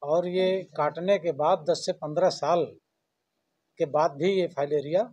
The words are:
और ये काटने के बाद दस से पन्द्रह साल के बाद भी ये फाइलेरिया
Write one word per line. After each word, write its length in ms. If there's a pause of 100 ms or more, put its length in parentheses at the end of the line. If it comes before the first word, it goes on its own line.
और 260
ये 340 (140)
काटने 440
के 140
बाद 360
दस 160
से 80
पन्द्रह 380
साल 320 (1160)
के 80
बाद 260
भी 180
ये 180
फाइलेरिया 520 (120)